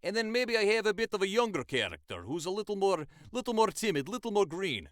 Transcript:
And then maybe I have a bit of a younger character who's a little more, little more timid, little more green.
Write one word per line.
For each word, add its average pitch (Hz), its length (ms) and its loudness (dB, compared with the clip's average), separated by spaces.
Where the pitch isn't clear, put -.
And 185 120 -4
then 220 160 0
maybe 240 260 2
I 220 60 4
have 220 100 0
a 214 80 2
bit 226 200 -2
of 208 80 0
a 196 60 2
younger 202 360 0
character 92 580 -4
who's 143 240 -6
a 180 60 -4
little 208 240 -4
more, 190 320 2
little 240 220 -4
more 220 160 4
timid, 156 380 0
little 226 240 -6
more 202 140 4
green. 156 460 -4